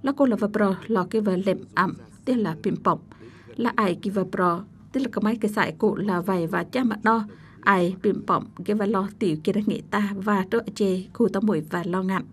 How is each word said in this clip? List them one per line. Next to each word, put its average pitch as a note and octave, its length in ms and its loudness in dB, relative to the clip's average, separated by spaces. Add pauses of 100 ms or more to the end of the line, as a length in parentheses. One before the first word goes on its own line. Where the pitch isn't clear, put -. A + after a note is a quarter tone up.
Lá C4+ 140 0
cô C#4 100 6
là A3 100 2
và G#3 120 0
pro G#3 260 2 (120)
lo F#3 240 2
cái A3 120 0
và F#3 140 2
lệm F#3 220 0 (160)
ẩm, F3+ 200 0 (300)
tức C4 100 0
là F3+ 280 0
bim G3 120 0 (100)
bom. E3 140 2 (580)
Là A#3 200 0
ai F#3 180 2
kỳ - 160 -4
và F#3+ 200 0
pro, F3+ 340 0 (280)
tức C4+ 80 -2
là C4 120 -2
cái G#3 100 -2
máy A3 140 2
cái G#3+ 140 -2
xài F#3+ 220 0
cụ G#3 240 0
là F#3+ 240 0
vầy F3+ 260 0
và E3+ 180 -2
cha B3+ 200 -2
mặt G#3+ 180 0
no. A3 220 2 (360)
Ai F#3 420 4
bim G3+ 240 0
bom F3+ 180 2 (200)
cái G#3+ 120 0
và G#3 100 0
lo G3 220 0 (100)
tiểu E3 260 2
kia G3 80 0
đã G#3 140 0
nghệ F#3+ 140 -2 (100)
ta G3+ 260 0
và F#3+ 340 0
trộn A3+ 140 0 (100)
chê F#3 280 0 (100)
khu A3+ 160 2
tao G3 120 0
mùi G3+ 200 2
và E3+ 260 -4
lo F#3 160 -2
ngặn. F#3 300 -2